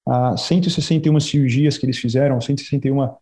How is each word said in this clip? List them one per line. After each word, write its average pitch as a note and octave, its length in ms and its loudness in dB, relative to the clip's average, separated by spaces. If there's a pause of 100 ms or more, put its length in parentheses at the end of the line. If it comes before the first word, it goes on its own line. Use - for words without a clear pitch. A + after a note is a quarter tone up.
ah, B2 320 0
cento F3+ 320 0
e E3+ 40 0
sessenta D#3 360 0
e D3+ 40 4
uma D3+ 80 4
cirurgias C#3+ 580 2
que - 80 -4
eles B2+ 140 -2
fizeram, B2+ 420 0
cento C#3+ 160 -2
e - 60 -12
sessenta C3+ 240 -2
e C3+ 40 0
uma C#3 300 -2